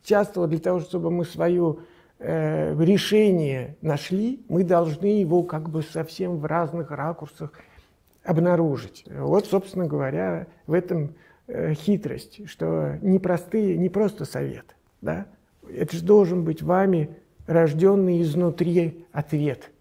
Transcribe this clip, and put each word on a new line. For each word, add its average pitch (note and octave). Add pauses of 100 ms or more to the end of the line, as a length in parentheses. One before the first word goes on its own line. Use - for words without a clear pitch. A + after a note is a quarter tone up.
Часто G3+
вот E3
для D#3+
того, F3+
чтобы E3
мы F3
своё, E3+ (460)
э, D#3
решение E3
нашли, F#3+
мы F3
должны E3+
его F3+
как D#3+
бы D#3+
совсем E3
в D3
разных D#3+
ракурсах D3 (760)
обнаружить. E3
Вот, C#3+
собственно F#3
говоря, D3+ (220)
в D3+
этом, E3+ (340)
э, D#3
хитрость, F#3+
что D#3
не F#3+
простые, F#3
не F3
просто G3
совет, - (240)
да? D#2+ (420)
Это -
же E3
должен F3+
быть D#3
вами F3 (380)
рождённый E3+
изнутри E3+
ответ. D3